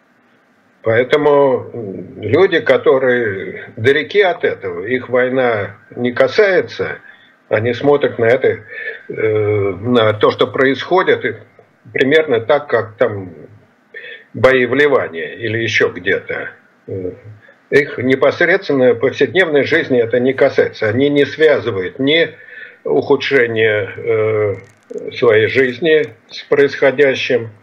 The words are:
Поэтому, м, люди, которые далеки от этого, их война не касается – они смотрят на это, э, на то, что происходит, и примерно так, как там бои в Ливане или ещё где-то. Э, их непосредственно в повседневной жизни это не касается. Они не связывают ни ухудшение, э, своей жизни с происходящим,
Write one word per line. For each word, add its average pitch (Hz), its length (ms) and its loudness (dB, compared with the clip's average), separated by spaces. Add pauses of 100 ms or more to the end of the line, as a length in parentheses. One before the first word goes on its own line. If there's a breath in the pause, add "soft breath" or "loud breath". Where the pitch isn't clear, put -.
(840)
Поэтому, 131 920 2
м, 98 480 -12
люди, 156 380 2
которые 123 1160 0
далеки 143 460 0
от 180 220 0
этого, 90 420 -4
их 123 240 -4
война 123 640 -2 (180)
не 123 180 -4
касается – 135 880 0 (520 loud breath)
они 113 240 -2
смотрят 139 440 0
на 117 60 0
это, 120 400 2 (440 loud breath)
э, - 40 -12
на 107 1040 0
то, 123 160 2
что 131 160 0
происходит, 139 800 0
и 107 100 -6 (560)
примерно 139 480 2
так, 139 280 -2
как 107 280 -2
там 98 380 -4 (960 loud breath)
бои 131 320 2
в 117 100 -2
Ливане 85 600 0
или 113 220 -6
ещё 107 320 0
где-то. 87 580 -6 (380)
Э, 92 260 -8 (580 soft breath)
их 143 280 0
непосредственно 135 960 2
в - 40 -6
повседневной 143 640 0
жизни 139 360 0
это 117 200 0
не 131 120 2
касается. 127 560 0
Они 131 220 0
не 143 160 2
связывают 110 720 0
ни 151 320 0 (520 loud breath)
ухудшение, 117 1120 0
э, 107 580 -2 (580)
своей 110 360 4
жизни 131 640 0 (160)
с - 140 -18
происходящим, 135 1080 2 (120 loud breath)